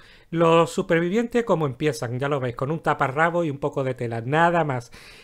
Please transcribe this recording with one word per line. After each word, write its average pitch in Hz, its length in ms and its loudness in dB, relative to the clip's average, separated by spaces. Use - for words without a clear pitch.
los 165 400 4
supervivientes, 190 760 0
¿cómo 160 220 0
empiezan? 131 520 -4
Ya 143 120 -2
lo 143 100 -2
veis, 123 160 -4
con 135 140 -4
un 160 100 -4
taparrabo 160 640 0
y 156 60 -2
un 139 80 -8
poco 143 260 -4
de 131 80 -2
tela, 117 300 -6
nada 165 420 2
más. 131 260 -4